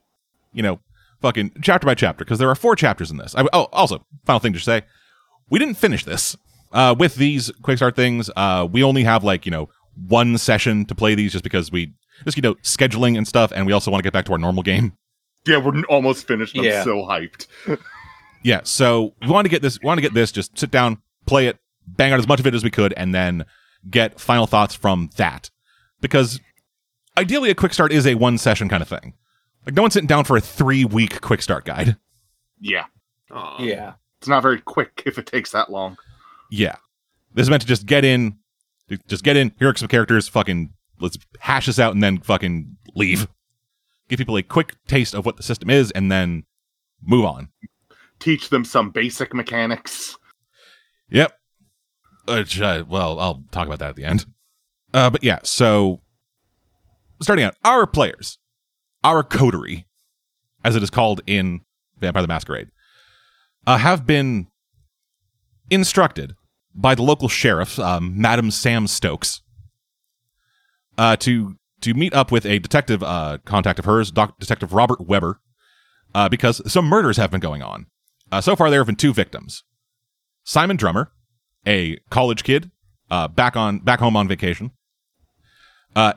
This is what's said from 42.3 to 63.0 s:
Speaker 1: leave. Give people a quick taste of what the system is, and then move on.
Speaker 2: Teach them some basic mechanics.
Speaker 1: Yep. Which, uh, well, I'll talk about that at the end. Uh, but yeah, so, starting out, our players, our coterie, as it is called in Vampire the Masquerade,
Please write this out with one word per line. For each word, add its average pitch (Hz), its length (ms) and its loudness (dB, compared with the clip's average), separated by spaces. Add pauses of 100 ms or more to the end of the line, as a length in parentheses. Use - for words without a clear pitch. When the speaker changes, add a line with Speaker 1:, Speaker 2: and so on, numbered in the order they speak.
Speaker 1:
leave. 101 340 0 (800)
Give 123 80 -4
people 117 220 -4
a 95 40 -2
quick - 340 -2 (120)
taste - 260 0
of 101 120 -6
what 113 100 -2
the - 60 -18
system - 260 -6
is, 127 220 4
and 95 200 -2
then 87 340 -2 (580)
move 110 240 4
on. 71 240 -10 (680)
Speaker 2:
Teach 156 320 -2
them 123 160 0
some 110 240 -2
basic 120 420 -6
mechanics. 117 840 -8 (880)
Speaker 1:
Yep. - 300 0 (880)
Which, 107 340 -4
uh, 90 260 -2
well, 85 320 -4
I'll 85 320 -4
talk 85 160 -6
about 76 120 -8
that 73 120 -10
at 67 60 -16
the 67 80 -14
end. 82 220 -2 (680)
Uh, 127 160 4
but - 160 -2
yeah, 110 180 2
so, 104 600 2 (1200)
starting 165 240 2
out, 95 80 -4 (100)
our 233 220 4
players, - 520 -4 (640)
our 156 200 4
coterie, 95 640 -2 (800)
as 113 120 0
it 107 60 0
is 101 80 -4
called 107 360 0
in 92 340 -2 (380)
Vampire 92 220 -2
the 90 80 -2
Masquerade, 76 400 -8 (1000)